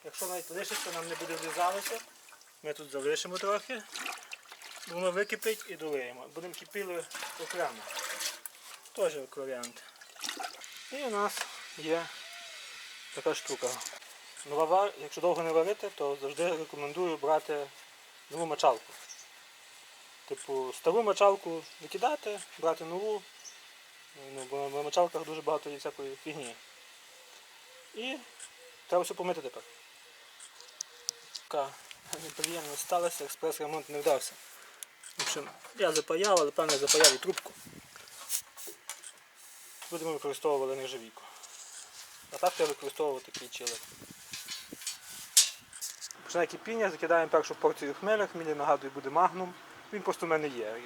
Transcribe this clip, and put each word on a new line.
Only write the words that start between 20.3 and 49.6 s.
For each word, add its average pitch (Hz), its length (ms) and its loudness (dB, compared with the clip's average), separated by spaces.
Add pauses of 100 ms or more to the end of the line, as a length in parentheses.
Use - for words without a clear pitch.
стару 196 300 4
мочалку 196 600 6 (180)
викидати, 202 580 0 (180)
брати 165 280 2
нову. 196 360 -2 (1120)
Ну, 135 160 -8
бо 139 200 -2
на 143 120 -2
мочалках 160 420 2
дуже 156 180 -6
багато 151 280 0
є 143 80 -8
всякої 139 460 -6
фігні. 143 320 -8 (1400)
І 247 240 -4 (680)
треба 175 160 6
все 185 100 -4
помити 175 280 -2
тепер. 123 220 -8 (1700)
Така 139 360 -2 (540)
неприємність 160 560 -4
сталася, 175 440 0
експрес-ремонт 151 640 -4
не 147 100 -4
вдався. 143 340 4 (840)
В - 40 -2
общем, - 280 -2 (260)
я 190 160 4
запаяв, 170 480 6
але 147 120 6
певне 156 260 4
запаяв 143 360 10
і 196 40 0
трубку. - 360 -4 (2500)
Будемо 165 220 -2
використовувати 135 680 2
нержавійку. 127 400 -8 (1120)
А - 60 -10
так - 220 2
я 165 60 6
використовував 139 560 -2
такий - 260 -10
чилер. 120 300 -6 (2500)
Починає 170 240 2
кипіння, 220 420 0
закидаємо 165 420 4
першу 156 240 6
порцію 147 380 4
хмеля, 202 340 4
хмілі, 160 280 -2
нагадую, 143 380 2
буде 135 160 -6
магнум. 180 440 4 (400)